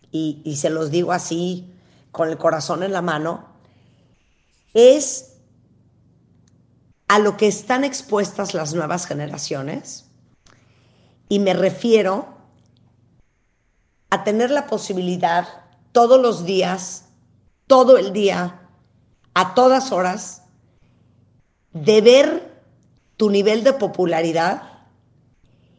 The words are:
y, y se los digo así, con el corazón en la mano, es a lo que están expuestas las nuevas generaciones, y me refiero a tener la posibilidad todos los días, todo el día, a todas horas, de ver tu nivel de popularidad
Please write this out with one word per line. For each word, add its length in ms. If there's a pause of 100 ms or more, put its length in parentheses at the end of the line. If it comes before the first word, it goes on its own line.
(120)
y, 320
y 140
se 120
los 220
digo 200
así, 600 (400)
con 180
el 80
corazón 460
en 80
la 100
mano, 440 (1300)
es 640 (1700)
a 120
lo 180
que 100
están 360
expuestas 720
las 200
nuevas 320
generaciones, 1040 (1200)
y 100
me 140
refiero 720 (1800)
a 140
tener 280
la 160
posibilidad 800 (440)
todos 300
los 240
días, 600 (640)
todo 300
el 140
día, 500 (720)
a 200
todas 400
horas, 500 (1300)
de 300
ver 600 (540)
tu 140
nivel 340
de 80
popularidad 920 (1160)